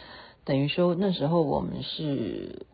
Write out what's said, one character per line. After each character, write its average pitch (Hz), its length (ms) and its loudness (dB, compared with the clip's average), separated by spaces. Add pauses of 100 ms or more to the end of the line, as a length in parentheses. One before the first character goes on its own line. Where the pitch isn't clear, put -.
(460)
等 139 120 2
于 143 120 2
说 175 260 2
那 196 160 2
时 151 160 0
候 170 160 4
我 143 160 2
们 - 240 -4
是 127 920 -4